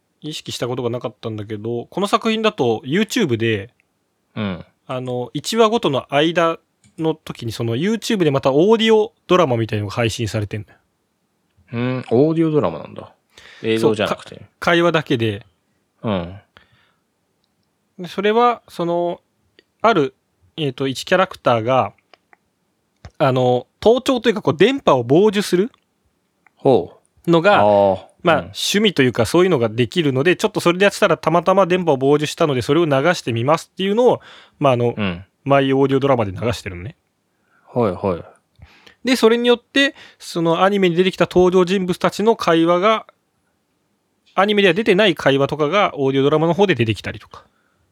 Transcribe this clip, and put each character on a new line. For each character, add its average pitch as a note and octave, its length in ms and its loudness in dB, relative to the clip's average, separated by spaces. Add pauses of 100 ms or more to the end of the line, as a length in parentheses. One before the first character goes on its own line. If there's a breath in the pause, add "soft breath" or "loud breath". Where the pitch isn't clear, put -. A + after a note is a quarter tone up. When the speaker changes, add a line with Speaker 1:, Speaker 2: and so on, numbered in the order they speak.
(200)
Speaker 1:
意 D3+ 140 -12
識 - 160 -14
し - 80 -10
た C3 80 -6
こ B2 80 -6
と C3 80 -6
が A#2 80 -4
な B2 80 -6
か B2 100 -10
っ A#2 100 -12
た A#2 120 -10
ん G#2+ 60 -10
だ G#2+ 80 -12
け G#2+ 120 -10
ど、 A#2 300 -8
こ - 140 -8
の G3 80 -2
作 G#3+ 240 -2
品 A3 100 -4
だ G#3 100 0
と A#2 320 -2
YouTube E3+ 520 -2
で、 G#2+ 360 -4 (640)
Speaker 2:
う A2 80 -8
ん。 F2+ 220 -8 (220)
Speaker 1:
あ C3 140 -8
の、 B2 320 -8
一 D3+ 240 -8
話 A3+ 120 4
ご A3+ 100 -2
と F3 120 -2
の B2+ 220 -4
間 E3 460 0 (400)
の D#3+ 160 -2
時 - 320 -14
に A2 60 -6
そ A#2+ 100 -8
の A#2 140 -2
YouTube G3+ 480 -2
で D3 80 2
ま C3+ 80 0
た C3+ 120 2
オ F#3 220 4
ー - 20 6
デ A3 100 0
ィ A3 80 4
オ G#3+ 200 0 (140)
ド F3+ 80 4
ラ F3 100 4
マ B2+ 100 0
み A2+ 120 -2
た A2 80 -4
い - 20 -4
の G#2 80 -4
が G2 60 -12
配 A#2 180 -2
信 A#2 160 -6
さ A2 140 -4
れ G#2 80 -6
て G#2+ 100 -10
ん G#2+ 80 -14
の - 60 -20
よ。 - 60 -20 (960)
Speaker 2:
う A#2 60 -8
ん、 B2 320 -6
オ C#3+ 220 2
ー - 20 -4
デ E3 80 0
ィ D#3+ 60 0
オ - 20 -2
ド D3+ 100 0
ラ F#2 100 -2
マ D2+ 100 -10
な - 60 -16
ん - 80 -20
だ。 - 200 -18 (480 loud breath)
映 A2+ 160 -2
像 A2 160 2
じ G#2 80 -2
ゃ F#2+ 40 0
な D#2+ 100 -4
く - 80 -20
て。 - 60 -20
Speaker 1:
そ - 60 -18
う、 - 40 -20
か-、 - 60 -20 (140)
会 E3+ 220 0
話 E3+ 100 2
だ D#3+ 100 -2
け C#3+ 140 -2
で。 A2 300 -6 (560)
Speaker 2:
う A#2 80 -6
ん。 F#2 300 -6 (1600 soft breath)
Speaker 1:
で、 F3 100 -12
そ F#3+ 140 -8
れ G#3 100 0
は、 A#3 360 2
そ - 160 -8
の、 F3 360 -4 (600)
あ A3+ 140 2
る、 D3 200 0 (420)
え D#3 120 -6
ー B2+ 40 -6
と、 C3+ 140 -6
一 C3 180 -8
キ - 100 0
ャ - 20 4
ラ F#3 100 2
ク - 120 -20
タ B2 180 0
ー A2 80 -4
が、 A#2+ 300 0 (1200)
あ C#3 140 2
の、 B2+ 340 0 (140)
盗 A#3+ 200 4
聴 B3+ 200 -2
と - 80 0
い A3 40 4
う - 20 -6
か、 G3+ 80 -8
こ F#3 100 0
う、 E3 40 -6
電 B3 240 2
波 D#3+ 140 4
を B2 100 0
傍 E3 240 4
受 G3+ 140 0
す - 140 -2
る G3+ 160 -2 (840)
Speaker 2:
ほ A2 460 0 (260)
う。 E3+ 40 0
Speaker 1:
の E3+ 100 4
が、 G3 200 4
Speaker 2:
あ G#2 40 4
ー。 G#2 420 4 (160)
Speaker 1:
ま F3 100 2
あ、 D3+ 40 2
Speaker 2:
う - 20 -2
ん。 - 40 -2
Speaker 1:
趣 B2 380 -4
味 G#3+ 140 2
と C#3 80 2
い B2+ 60 4
う A#2 40 0
か、 A2+ 140 0
そ E3 140 2
う F#3 40 4
い F#3+ 40 2
う - 20 0
の D#3 80 2
が A#2 100 0
で A2 200 -2
き F3+ 140 -2
る C#3+ 100 0
の B2+ 100 -2
で、 F3 140 2
ち - 80 -2
ょ A3 40 0
っ - 40 -6
と D#3+ 80 -4
そ E3+ 120 2
れ F3+ 60 -4
で G3+ 60 2
や G3 60 4
っ - 20 -2
て - 80 -12
た G#3 80 4
ら、 D#3+ 80 2
た - 140 -4
ま E3+ 120 2
た F#3+ 120 0
ま F#3+ 120 4
電 F3+ 180 -2
波 E3 80 2
を C3+ 40 2
傍 C#3 200 2
受 D3 100 -4
し - 80 -10
た E3+ 120 0
の C#3+ 80 -2
で、 B2 80 -2
そ C#3 120 -2
れ E3 60 2
を F3 40 0
流 D3+ 80 -2 (220)
し - 100 -8
て B2+ 80 -6
み A2+ 120 -4
ま D#3 140 2
す - 140 -18
っ - 40 -20
て F#3 60 -8
い F#3+ 80 -2
う G3+ 40 -2
の A#3+ 140 2
を、 C#3 120 2 (380 loud breath)
ま C#3+ 120 2
あ、 - 40 4
あ - 20 2
の、 A#2+ 200 -2
Speaker 2:
う G#2+ 60 -6
ん。 F#2 220 -6 (200)
Speaker 1:
マ C#3 160 2
イ C3+ 120 0
オ C3+ 120 2
ー C3+ 40 0
デ C3+ 60 0
ィ - 20 2
オ C3 40 0
ド C#3 80 0
ラ C3 80 2
マ A#2 80 -2
で G2 80 -6
流 F#2 60 -12 (140)
し - 100 -10
て G#2 80 -10
る F2 60 -14
の F2 60 -14
ね。 G#2 140 -16 (760)
Speaker 2:
は A#2+ 160 0
い F#2 40 -2
は F#2 260 -4
い。 - 60 -16 (800 soft breath)
Speaker 1:
で、 B3 120 0
そ A3+ 120 2
れ A#3 80 4
に A#3+ 100 -4
よ A#3+ 100 4
っ A#3+ 60 -20
て、 C#4 320 -2 (240 loud breath)
そ - 220 -8
の E3 220 0
ア F#3+ 80 4
ニ G3+ 80 0
メ F#3 100 4
に E3 80 0
出 F3+ 80 2
て F#3 80 0
き - 40 -14
た E3+ 140 2
登 F3+ 240 4
場 F#3 120 4
人 F#3 180 -2
物 F3 140 -4
た F3+ 120 0
ち - 120 -6
の A3 140 2
会 E3 280 2
話 F3 160 2
が、 G#3+ 260 0 (1300)
ア F#3+ 120 2
ニ G#3 80 0
メ G3+ 80 2
で G3 60 4
は D#3+ 60 2
出 A3 100 -2
て G3+ 100 4
な G#3+ 120 4
い E3+ 80 2
会 C#3 220 2
話 C3+ 100 2
と C#3+ 120 -6
か D3+ 100 0
が、 F#3+ 280 0
オ C3+ 120 0
ー C3+ 40 0
デ C3+ 60 0
ィ - 40 2
オ - 20 2
ド C#3+ 60 2
ラ D#3 80 2
マ D#3+ 80 2
の E3+ 80 0
方 G3+ 120 2
で F3+ 80 0
出 A#2 120 0
て A2 80 -2
き - 80 -10
た G2+ 80 -10
り G#2+ 80 -14
と - 100 -20
か。 - 160 -20 (460)